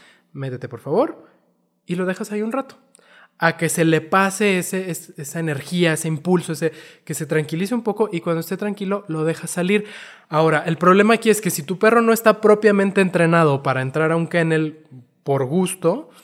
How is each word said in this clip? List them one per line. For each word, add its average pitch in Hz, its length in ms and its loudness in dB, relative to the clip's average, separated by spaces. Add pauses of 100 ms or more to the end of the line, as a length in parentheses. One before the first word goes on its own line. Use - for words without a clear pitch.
(340)
métete, 127 340 -10
por 117 120 -14
favor", 226 460 -2 (600)
y 175 80 -6
lo 185 100 -4
dejas 190 280 -6
ahí 208 100 -4
un 226 100 -6
rato. 269 240 -6 (640)
A 165 180 0
que 160 140 -2
se 165 160 0
le 156 160 4
pase 190 560 0
ese, 185 320 -6
es-, - 260 -12
esa 151 240 -10
energía, 165 540 0
ese 156 120 -4
impulso, 165 460 0
ese, 156 200 -4 (340)
que 156 80 -8
se 160 100 -8
tranquilice 165 500 -2
un 226 80 -2
poco 208 300 -2
y 170 80 -4
cuando 165 200 -2
esté 175 180 -8
tranquilo 202 500 -6
lo 156 160 -4
dejas 165 260 -4
salir. 208 360 0 (420)
Ahora, 156 380 2
el 165 100 0
problema 202 380 6
aquí 220 160 2
es 208 100 2
que 185 80 -4
si 160 140 -4
tu 175 160 -8
perro 233 240 4
no 226 100 2
está 214 300 2
propiamente 202 580 4
entrenado 165 600 2
para 131 180 -2
entrar 156 320 -2
a 170 40 2
un 165 100 -2
kennel 160 580 -2 (400)
por 135 220 0
gusto, 180 640 -2 (140)